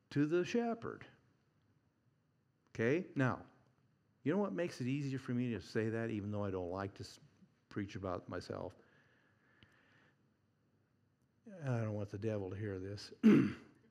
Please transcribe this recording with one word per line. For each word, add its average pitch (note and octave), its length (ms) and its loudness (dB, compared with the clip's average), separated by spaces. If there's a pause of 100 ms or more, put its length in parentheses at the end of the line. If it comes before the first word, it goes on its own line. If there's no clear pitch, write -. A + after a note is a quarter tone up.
(100)
to C#3+ 160 4
the F3 180 4
shepherd. A#3 600 -2 (1700)
Okay? C3+ 400 2
Now, B2+ 240 2 (880)
you C#3+ 80 2
know F#3+ 60 2
what G3 140 0
makes F3 280 -4
it B2 80 -2
easier C3+ 320 -2
for - 120 -6
me B2 200 0
to F2+ 80 -2
say A2+ 280 0
that, A2+ 220 0
even G#2 220 -2
though G#2 120 -2
I G2 60 0
don't F2+ 200 -2
like G2 240 -4
to - 100 -12
s-, - 160 -16 (480)
preach G2+ 260 -4
about F#2 340 -4
myself? F#2 440 -6 (3000)
I C3+ 40 -2
don't A2+ 260 0
want G#2 160 -4
the G2+ 80 -6
devil G#2 320 0
to G2 60 -6
hear G2 240 -4
this. G2 320 -8 (100)
<clears throat> C#3+ 280 10 (400)